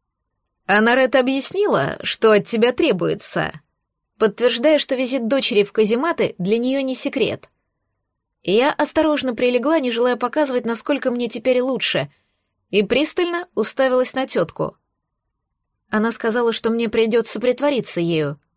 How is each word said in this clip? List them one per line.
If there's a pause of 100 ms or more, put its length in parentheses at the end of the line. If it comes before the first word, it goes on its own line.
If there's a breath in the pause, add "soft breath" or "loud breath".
(680)
Анарет
объяснила,
что
от
тебя
требуется, (580)
подтверждая,
что
визит
дочери
в
казематы
для
нее
не
секрет. (920)
Я
осторожно
прилегла,
не
желая
показывать,
насколько
мне
теперь
лучше, (600)
и
пристально
уставилась
на
тетку. (1120)
Она
сказала,
что
мне
придется
притвориться
ею, (180)